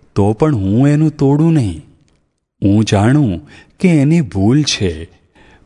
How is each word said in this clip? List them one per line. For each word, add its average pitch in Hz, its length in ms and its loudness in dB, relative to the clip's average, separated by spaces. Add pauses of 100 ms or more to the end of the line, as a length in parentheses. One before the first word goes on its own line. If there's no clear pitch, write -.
(160)
તો 104 180 0
પણ 151 220 0
હું 104 320 0
એનું 151 300 0
તોડું 147 360 0
નહીં. 95 320 -4 (800)
હું 104 200 2
જાણું 107 640 0 (300)
કે 190 80 0
એની 160 340 2
ભૂલ 113 420 0
છે, 82 460 -6 (560)